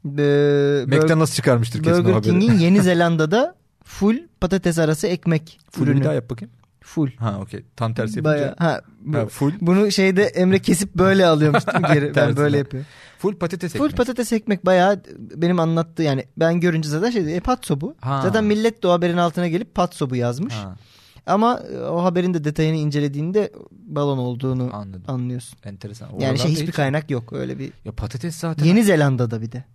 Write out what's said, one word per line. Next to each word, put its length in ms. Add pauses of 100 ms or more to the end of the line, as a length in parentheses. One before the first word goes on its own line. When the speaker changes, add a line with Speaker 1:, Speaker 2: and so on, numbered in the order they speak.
Speaker 1:
Ee, 40
Bur-, 760
Speaker 2:
McDonald's 480
çıkarmıştır 480
kesin 120
o 100
Speaker 1:
Burger 80
Speaker 2:
haberi. 180
Speaker 1:
King'in 220
Speaker 2:
<laughs> 60
Speaker 1:
Yeni 240
Zelanda'da 720 (300)
full 320 (240)
patates 380
arası 280
ekmek 520 (120)
Speaker 2:
Full 160
Speaker 1:
ürünü. 140
Speaker 2:
bir 40
daha 100
yap 160
bakayım. 220 (280)
Speaker 1:
Full. 360
Speaker 2:
Ha, 260
okey. 220 (120)
Tam 180
tersi 240
yapınca. 180
Speaker 1:
Bayağı, 220
ha, 220 (200)
bu-, 180
Speaker 2:
Ha, 80
full. 340
Speaker 1:
bunu 320
şeyde 320
Emre 340
kesip 360
böyle 320
alıyormuş, 400
değil 140
mi, 140
geri? 120
Speaker 2:
<laughs> 0
Speaker 1:
Ben 60
Speaker 2:
Tersine. 240
Speaker 1:
böyle 220
yapıyorum. 280 (320)
Speaker 2:
Full 180
patates 360
Speaker 1:
Full 120
Speaker 2:
ekmek. 120
Speaker 1:
patates 360
ekmek 340
bayağı 340 (180)
benim 420
anlattığı, 420
yani 220 (120)
ben 240
görünce 280
zaten 220
şey, 260
"E, 40
patso 400
bu." 200
Speaker 2:
Ha. 220
Speaker 1:
Zaten 220
millet 380
de 60
o 40
haberin 240
altına 320
gelip 260
"Patso 360
bu." 60
yazmış. 380
Speaker 2:
Ha. 220 (500)
Speaker 1:
Ama, 340 (120)
e, 60
o 260
haberin 300
de 100
detayını 320
incelediğinde 760 (180)
balon 480
olduğunu 540
Speaker 2:
Anladım. 360
Speaker 1:
anlıyorsun. 560
Speaker 2:
Enteresan. 420
Speaker 1:
Yani 100
Speaker 2:
Oralarda 200
Speaker 1:
şey, 140
hiçbir 160
Speaker 2:
hiç 80
Speaker 1:
kaynak 360
yok 220
öyle 260
bir. 140 (120)
Speaker 2:
Ya 80
patates 440
zaten 300
Speaker 1:
Yeni 180
Zelanda'da 580
bir 100
de. 120 (100)